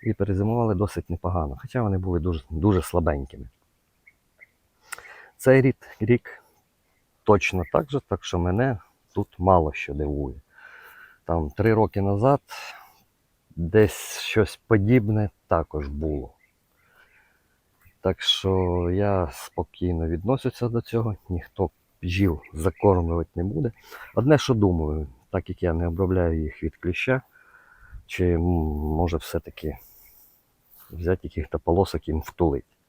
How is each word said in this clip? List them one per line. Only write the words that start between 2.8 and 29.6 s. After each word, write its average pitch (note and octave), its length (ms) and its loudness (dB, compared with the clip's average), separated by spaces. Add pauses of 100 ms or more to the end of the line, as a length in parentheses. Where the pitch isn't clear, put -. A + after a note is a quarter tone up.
слабенькими. D2 680 -2 (1900)
Цей C3 240 6
рік, B2+ 140 4 (240)
рік - 440 0 (800)
точно F#2+ 400 4 (100)
так D#3 180 0
же, C#3 160 -4
так - 180 -4
що F2+ 140 -2
мене G2+ 400 0 (340)
тут - 240 -6
мало F2+ 360 4
що - 200 -10
дивує. C#2+ 420 -4 (920)
Там E2 240 -2
три G#2+ 240 2
роки G#2 280 0
назад G2+ 400 2 (1120)
десь F#2 640 2
щось - 480 0
подібне G#2+ 640 2 (180)
також D2+ 400 -2
було. C#2+ 460 -6 (1700)
Так F#2+ 200 -2
що F2+ 720 0
я F#2+ 380 0
спокійно E2+ 760 -4
відношуся A2+ 600 -2
до A#2 120 -2
цього, A2+ 340 -2 (140)
ніхто F2 400 -4 (320)
бджіл F2+ 400 0 (120)
закормлювати E2+ 840 2
не F2 80 -2
буде. A#2+ 280 -2 (440)
Одне, C#3 220 4
що C3 160 0
думаю, D#2+ 540 0 (240)
так F#2 180 -4
як F2+ 140 -8
я E2+ 100 2
не E2+ 140 0
обробляю F2 560 0
їх D#2 200 -8
від D#2+ 120 -6
кліща, B2+ 460 -2 (840)
чи, F2+ 280 0
м, E2 80 0
може D#2+ 760 0
все-таки D#2 600 -8 (1120)